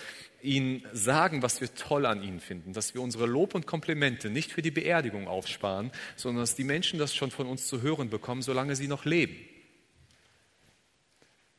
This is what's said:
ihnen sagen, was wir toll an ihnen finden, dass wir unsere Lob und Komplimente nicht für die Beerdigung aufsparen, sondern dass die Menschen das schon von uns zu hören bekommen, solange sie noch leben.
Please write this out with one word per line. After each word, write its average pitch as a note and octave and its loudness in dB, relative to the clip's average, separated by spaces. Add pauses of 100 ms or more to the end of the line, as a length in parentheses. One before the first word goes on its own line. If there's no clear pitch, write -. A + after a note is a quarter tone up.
(420)
ihnen C3 2
sagen, C#3 4
was A#2+ 2
wir B2 -4
toll C#3+ 2
an G#2 2
ihnen F#2 -6
finden, F2+ -8
dass G#2+ -2
wir B2 -4
unsere A#2 0
Lob C#3 2
und E3+ -2
Komplimente D3 0
nicht C3 -2
für - -4
die D#3+ 2
Beerdigung C#3 2
aufsparen, F#2+ -2 (240)
sondern A#2+ -2
dass A#2 0
die C#3 -2
Menschen D#3 0
das D3 0
schon C3+ 0
von C3 -4
uns B2+ -4
zu B2+ -2
hören C#3+ 2
bekommen, B2 -2
solange C3 0
sie C3+ -4
noch C#3 -4
leben. E3 2 (2250)